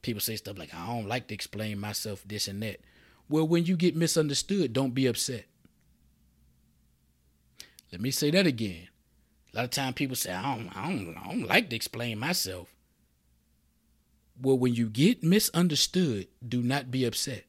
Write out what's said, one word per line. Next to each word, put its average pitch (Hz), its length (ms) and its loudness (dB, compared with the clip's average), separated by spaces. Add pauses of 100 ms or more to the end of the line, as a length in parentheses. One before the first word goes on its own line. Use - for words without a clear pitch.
People 104 200 -4
say 113 160 -4
stuff 95 200 -12
like, 82 160 -14
"I 85 140 -8
don't 113 220 -4
like 120 180 -4
to 107 60 -8
explain 104 440 -6
myself, 104 480 -6
this 101 220 -4
and 101 160 -6
that." 104 160 -8 (480)
Well, 156 200 2
when 170 180 4
you 185 100 2
get 165 220 4
misunderstood, 156 720 2
don't 127 220 2
be 131 140 4
upset. 120 380 -2 (2500)
Let 87 80 -12
me 120 100 -2
say 147 220 2
that 185 160 6
again. 101 400 -2 (680)
A - 40 -6
lot 120 80 0
of 123 60 -8
time 131 220 -2
people 131 220 -2
say, - 160 -4
"I 113 240 -2
don't, 110 200 -8
I 110 140 -4
don't, 90 280 -4
I - 100 -14
don't 127 200 -4
like 190 240 2
to 113 40 -4
explain 113 420 -6
myself." 101 560 -4 (1700)
Well, 135 160 6
when 123 160 4
you 117 140 2
get 139 340 4
misunderstood, 170 1080 2 (180)
do 123 160 0
not 127 260 0
be 127 140 0
upset. 120 460 -2